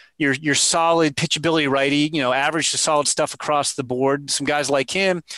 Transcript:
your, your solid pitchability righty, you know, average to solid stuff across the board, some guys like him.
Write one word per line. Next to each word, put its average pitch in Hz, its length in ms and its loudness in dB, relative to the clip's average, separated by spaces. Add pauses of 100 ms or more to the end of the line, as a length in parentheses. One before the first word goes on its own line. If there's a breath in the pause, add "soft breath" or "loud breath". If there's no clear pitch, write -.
(180 loud breath)
your, 143 180 0
your 147 200 -2
solid 165 640 2
pitchability 160 520 0
righty, 143 440 2
you 160 80 -2
know, 127 100 0
average 147 400 0
to 139 60 -4
solid 147 320 0
stuff - 240 -2
across 147 400 -2
the 139 100 -6
board, 135 480 -2
some 139 160 -2
guys 147 220 0
like 139 200 0
him. 185 320 0 (160 loud breath)